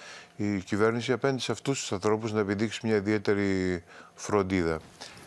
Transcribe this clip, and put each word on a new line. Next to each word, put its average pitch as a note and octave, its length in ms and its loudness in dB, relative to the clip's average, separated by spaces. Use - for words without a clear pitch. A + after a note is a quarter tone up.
η G#2 220 0
κυβέρνηση A2+ 540 0
απέναντι C3 280 0
σε A#2 120 -4
αυτούς C3+ 280 -4
τους - 120 -6
ανθρώπους G#2+ 400 0
να G#2+ 80 2
επιδείξει G#2 420 0
μια A2 140 2
ιδιαίτερη G2 840 2
φροντίδα. F#2 640 2